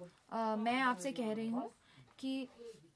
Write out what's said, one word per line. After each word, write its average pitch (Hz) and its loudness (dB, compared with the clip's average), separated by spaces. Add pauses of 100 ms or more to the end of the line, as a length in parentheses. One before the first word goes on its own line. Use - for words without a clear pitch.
(320)
अ, 220 2
मैं 233 4
आपसे 269 2
कह 240 0
रही 226 -2
हूँ 247 -2 (440)
कि, 262 -2 (480)